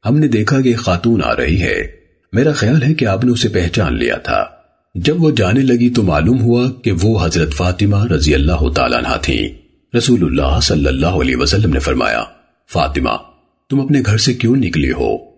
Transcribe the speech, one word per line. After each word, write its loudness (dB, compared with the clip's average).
ہم 2
نے 2
دیکھا 2
کہ 2
خاتون 0
آ -2
رہی 0
ہے۔ -2
میرا 2
خیال 2
ہے 2
کہ 0
آپ 0
نے 4
اسے 0
پہچان 0
لیا 0
تھا۔ -2
جب -4
وہ 4
جانے 0
لگی 2
تو 0
معلوم 2
ہوا 0
کہ 0
وہ 2
حضرت -2
فاطمہ 0
رضی 0
اللہ 0
تعالیٰ 0
عنہ -4
تھیں۔ -2
رسول 2
اللہ 0
صلی 0
اللہ -2
علیہ 0
وسلم 0
نے 0
فرمایا، -2
"فاطمہ، -2
تم 0
اپنے 0
گھر 2
سے 0
کیوں 0
نکلی 0
ہو؟" -2